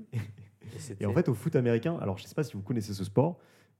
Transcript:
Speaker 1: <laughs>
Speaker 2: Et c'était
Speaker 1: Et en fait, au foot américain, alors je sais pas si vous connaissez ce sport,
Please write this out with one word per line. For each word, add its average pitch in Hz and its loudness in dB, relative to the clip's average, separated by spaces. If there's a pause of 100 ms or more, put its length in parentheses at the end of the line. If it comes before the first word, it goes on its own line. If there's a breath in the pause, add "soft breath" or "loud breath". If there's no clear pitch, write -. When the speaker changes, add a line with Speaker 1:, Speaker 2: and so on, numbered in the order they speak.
(120)
Speaker 1:
<laughs> - -8
Speaker 2:
Et - -10
c'était - -6
Speaker 1:
Et - 4
en 101 2
fait, 151 4
au 127 4
foot 147 -2
américain, 120 4
alors 95 -2
je - -14
sais - -12
pas 156 0
si - -6
vous 95 -6
connaissez 107 -2
ce 95 -4
sport, 135 2 (400 soft breath)